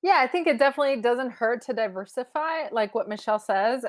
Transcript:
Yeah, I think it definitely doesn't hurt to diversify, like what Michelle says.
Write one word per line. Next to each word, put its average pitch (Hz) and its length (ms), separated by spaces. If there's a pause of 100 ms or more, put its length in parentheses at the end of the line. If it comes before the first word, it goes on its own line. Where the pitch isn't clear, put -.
Yeah, 370 180
I 254 80
think 349 200
it 285 100
definitely 277 440
doesn't 240 300
hurt 226 320
to 254 100
diversify, 254 960
like 214 240
what 208 140
Michelle 214 300
says. 220 500